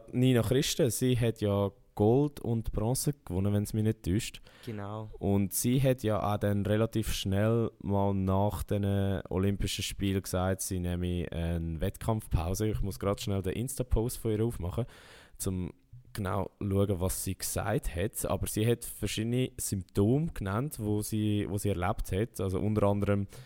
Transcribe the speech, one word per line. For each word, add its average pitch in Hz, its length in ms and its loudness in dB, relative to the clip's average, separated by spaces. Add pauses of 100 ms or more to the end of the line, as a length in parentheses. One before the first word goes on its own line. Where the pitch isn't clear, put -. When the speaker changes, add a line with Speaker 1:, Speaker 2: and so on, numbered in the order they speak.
(120)
Speaker 1:
Nina 123 300 4
Christen, 127 480 2
sie 127 300 2
hat 117 200 0
ja 101 320 2 (240)
Gold 123 440 4
und 113 320 -2
Bronze 120 420 0 (120)
gewonnen, 95 280 0
wenn 104 100 2
es - 100 -4
mich 110 100 0
nicht 110 200 0
täuscht. - 380 -2 (240)
Speaker 2:
Genau. 107 440 -8 (100)
Speaker 1:
Und 98 340 2
sie 127 280 2
hat 131 220 2
ja 107 180 0 (120)
auch 104 40 0
dann 101 280 0
relativ 110 480 2
schnell 110 560 2 (100)
mal 98 340 2
nach 95 500 2
den 101 220 0 (440)
Olympischen 98 540 0
Spielen 98 380 -2
gesagt, 92 400 0
sie 92 180 -4
nehme 87 520 -2
eine 82 500 -2
Wettkampfpause. 98 880 0
Ich 110 120 -2
muss 98 180 -4
grad 101 220 0
schnell 98 200 -2
den 90 120 -2
Insta-Post 120 640 -2
von 113 140 -2
ihr 107 140 2
aufmachen, 117 400 -2 (520)
zum 92 360 -4 (400)
genau 95 460 -4
schauen, 98 400 2
was 92 240 -2
sie 95 140 -4
gesagt - 580 -2
hat. 92 300 -2
Aber - 220 -2
sie 107 200 0
hat 117 180 2
verschiedene 117 720 -2
Symptome 110 760 2
genannt, 107 460 -4
wo 104 220 0
sie, 104 480 0
wo 98 80 -2
sie 101 120 -2
erlebt 92 420 -2
hat. 98 280 -2
Also 92 200 -2
unter 104 240 2
anderem 101 440 2 (180)